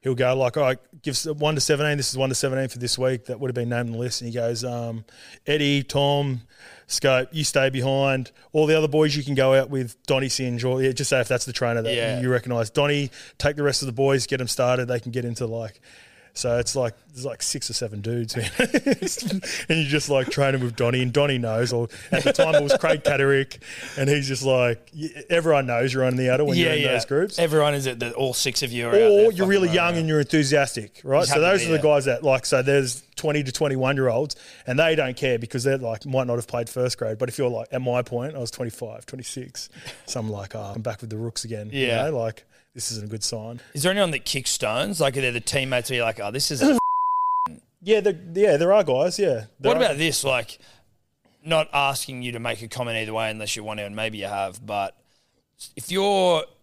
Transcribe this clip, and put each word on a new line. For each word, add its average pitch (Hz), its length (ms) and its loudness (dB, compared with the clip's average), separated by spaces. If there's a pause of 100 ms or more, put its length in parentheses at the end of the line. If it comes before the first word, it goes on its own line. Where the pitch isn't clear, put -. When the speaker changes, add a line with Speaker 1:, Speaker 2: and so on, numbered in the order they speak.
Speaker 1:
he'll 131 140 -2
go 127 200 2
like, 131 220 0
"All 147 60 2
right, 127 160 0 (220)
give 143 120 -6
s-, - 120 -4
one 151 300 0
to 135 60 0
seventeen. 147 360 2
This 135 140 -4
is 131 60 -6
one 135 120 0
to 127 60 -2
seventeen 131 340 -2
for 120 100 -14
this 120 180 -4
week." 127 280 -2
That 120 140 -8
would 135 100 -4
have 120 60 -6
been 120 140 -4
named 120 200 -2
on - 40 -6
the 113 60 -6
list. 123 220 -6
And 120 80 -8
he 113 60 -10
goes, 117 280 -2
um, 117 420 -6 (400)
"Eddie, 143 380 2
Tom, 143 580 0 (460)
Scope, 131 440 2
you 156 120 -4
stay 135 260 2
behind. 135 640 0 (220)
All 156 120 4
the 156 120 6
other 156 100 2
boys 151 280 4
you 147 80 -4
can 139 120 -2
go 131 180 6
out 135 160 4
with, 131 360 -4
Donnie 135 240 0
Singe, 120 340 -2
or, 131 180 0
yeah, 135 100 2
just 131 180 -4
say 131 100 4
if 120 80 0
that's 123 180 0
the 123 80 -10
trainer 117 280 0
that 113 120 -2
Speaker 2:
Yeah. 120 280 -2
Speaker 1:
you 127 80 0
recognise. 120 400 0
Donnie, 143 420 0 (260)
take 147 200 0
the 147 60 -2
rest 139 180 0
of 139 60 -4
the 127 40 -6
boys, 135 360 2
get 131 120 -2
'em 123 80 -4
started. 127 400 0
They 123 140 -2
can 120 100 -10
get 120 140 -4
into, 120 220 -4
like," 110 340 -8 (520)
so 120 260 0
it's 120 160 -2
like, 120 180 0 (180)
there's, 127 140 -12
like, 117 160 -8
six - 260 -4
or 117 60 -8
seven 107 280 -6
dudes, 117 360 -4
man. 110 180 -4
<laughs> - 60 0 (1080)
And 160 100 2
you 151 60 2
just, 143 220 0
like, 135 220 2
training 135 320 2
with 120 140 -4
Donnie, 123 260 2
and 127 100 0
Donnie 143 280 2
knows. 117 340 0
Or 117 140 0 (240)
at - 120 0
the 269 80 4
time 160 240 4
it 147 80 6
was 143 140 2
Craig 156 260 2
Catterick, 139 540 2 (400)
and 135 100 0
he's 143 200 2
just 131 160 -4
like, 123 520 2
y-, 156 140 -8 (220)
everyone 160 340 4
knows 123 280 0
you're 131 120 2
on 127 100 2
the 127 160 2
outer 135 140 4
when 147 100 2
Speaker 2:
Yeah, 170 100 4
Speaker 1:
you're 156 80 2
in 151 100 2
Speaker 2:
yeah. 135 100 2
Speaker 1:
those 113 120 0
groups. 175 340 0
Speaker 2:
Everyone 151 340 4
is 135 140 -2
at 120 120 -6
the, 120 140 -4
all 127 220 0
six - 280 0
of 123 80 -4
you 120 160 -2
are 117 40 0
Speaker 1:
Or - 20 2
Speaker 2:
out 202 60 8
there 220 100 8 (140)
Speaker 1:
you're 226 80 6
Speaker 2:
fucking 190 160 0
Speaker 1:
really 196 200 4
Speaker 2:
around, 165 80 0
Speaker 1:
young 175 180 2
Speaker 2:
man. 165 80 0
Speaker 1:
and 160 60 0
you're 156 120 4
enthusiastic, 139 840 0
right? 139 180 2
Speaker 2:
You 175 40 2
Speaker 1:
So - 80 -2
Speaker 2:
have - 40 2
to 151 40 4
Speaker 1:
those 185 200 4
Speaker 2:
be - 40 0
Speaker 1:
are 165 120 2
the 143 40 0
Speaker 2:
there. 151 140 6
Speaker 1:
guys 135 100 2
that, 127 180 0
like, 131 220 2
so 131 160 2
there's 135 400 2 (140)
twenty 151 280 0
to 131 80 -6
twenty-one-year-olds, 135 840 0 (320)
and 127 100 0
they 160 160 4
don't 131 240 0
care 127 220 0
because 120 240 -6
they're, 135 160 2
like, 117 260 -6
might 131 220 0
not 120 80 0
have 120 120 -4
played 120 220 -4
first 123 300 -2
grade. 110 180 -4
But 123 120 -2
if 120 100 -8
you're, 127 100 2
like, 117 220 -6
at 127 100 -4
my 123 220 0
point, 123 320 -6
I 139 40 -8
was 117 120 -6
twenty-five, 113 560 -10
twenty-six, - 600 -12 (360)
so - 140 -6
I'm 110 100 -4
like, 101 260 -8
"Oh, 101 200 -10
I'm 110 80 -8
back 113 180 -6
with 113 80 -12
the 107 80 -8
Rooks 117 280 -6
again." 107 280 -8
You 135 140 0
Speaker 2:
Yeah. 117 220 2
Speaker 1:
know, 147 100 -4
like, 113 260 -6 (300)
this 117 160 -6
isn't 107 140 -10
a - 40 -10
good 107 140 -8
sign. 117 360 -8 (140)
Speaker 2:
Is 143 100 -6
there 185 80 4
anyone 190 200 2
that 139 120 -4
kicks - 280 -4
stones? 151 500 -2
Like, 135 160 2
are 139 40 -2
there 127 100 0
the 120 80 -2
teammates 131 500 0
where 131 80 -2
you're 117 80 0
like, 110 140 -2
Oh, 101 100 -4
this 135 220 -2
is 135 100 -2
a 269 220 6
Speaker 1:
<clears throat> - 40 -2 (960)
Yeah, 202 200 2
there, 190 140 0 (180)
yeah, 185 240 4
there 175 160 4
are 208 100 6
guys, 151 360 0
yeah. 131 260 0 (140)
There 151 140 2
Speaker 2:
What 247 40 2
Speaker 1:
are 254 60 4
Speaker 2:
about 156 140 0
this? 156 260 0
Like, 127 360 -2 (840)
not 156 300 0
asking 135 500 -2
you 123 100 -6
to 117 60 -8
make 117 220 -6
a 117 60 -14
comment 120 300 -4
either 110 160 -4
way 110 180 -2
unless 107 240 -6
you 107 80 -12
want 107 160 -8
to, 101 60 -6
and 101 100 -10
maybe 110 220 -6
you 98 80 -8
have, 98 400 -6
but 101 300 -4 (800)
if - 160 -12
you're 185 520 2 (200)